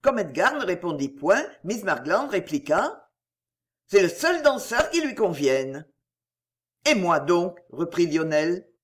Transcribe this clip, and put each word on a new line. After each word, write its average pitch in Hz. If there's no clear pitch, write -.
Comme 247
Edgar 185
ne 262
répondit 165
point, 247
Miss 208
Margland 175
répliqua, « 214
C'est -
le 175
seul 330
danseur 254
qui 330
lui 269
convienne. » « 139
Et 302
moi 170
donc ? » 175
reprit 170
Lionel. 160